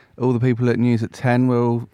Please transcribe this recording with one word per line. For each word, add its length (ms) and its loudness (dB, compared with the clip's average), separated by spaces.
All 160 0
the 60 -2
people 280 0
at 100 0
News 240 2
at 120 -6
ten 340 0
were 140 0
all, 320 -2